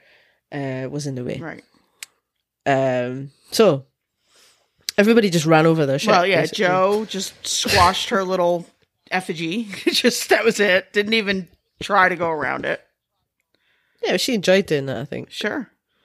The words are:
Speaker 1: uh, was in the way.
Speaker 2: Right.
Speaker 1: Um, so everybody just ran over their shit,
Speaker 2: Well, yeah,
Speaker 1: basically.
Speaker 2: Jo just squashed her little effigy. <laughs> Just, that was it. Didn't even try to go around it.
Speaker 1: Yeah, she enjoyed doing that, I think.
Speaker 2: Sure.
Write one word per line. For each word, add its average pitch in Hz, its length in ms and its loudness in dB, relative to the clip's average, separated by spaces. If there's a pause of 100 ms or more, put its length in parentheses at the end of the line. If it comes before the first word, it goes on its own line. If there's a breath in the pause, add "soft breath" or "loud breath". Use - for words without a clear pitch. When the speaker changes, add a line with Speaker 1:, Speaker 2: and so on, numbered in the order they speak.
(520 soft breath)
Speaker 1:
uh, 135 380 -8
was 143 160 -6
in 139 80 -6
the 123 100 -8
way. - 140 -6
Speaker 2:
Right. 160 260 -14 (1000)
Speaker 1:
Um, 131 640 0 (220)
so 156 340 2 (1120 soft breath)
everybody 214 320 4
just 160 160 0
ran 160 180 6
over 160 220 4
their 135 120 0
shit, 208 120 -2
Speaker 2:
Well, 185 160 4
yeah, 180 160 2
Speaker 1:
basically. 165 240 -2
Speaker 2:
Jo 190 400 2
just - 400 -10
squashed 190 640 2
her 196 140 0
little 175 420 0 (440)
effigy. 180 540 -4
<laughs> 196 260 -8
Just, - 380 0
that - 160 2
was 226 160 2
it. 190 320 2
Didn't 208 220 0
even 196 340 -2 (340)
try 190 280 4
to 180 60 -2
go 165 140 -2
around 135 360 -4
it. 151 160 -4 (1200)
Speaker 1:
Yeah, 311 140 0
she 262 160 -2
enjoyed 190 320 2
doing 143 200 -2
that, 131 120 -6
I 127 80 -8
think. - 240 -12
Speaker 2:
Sure. - 400 -8 (340)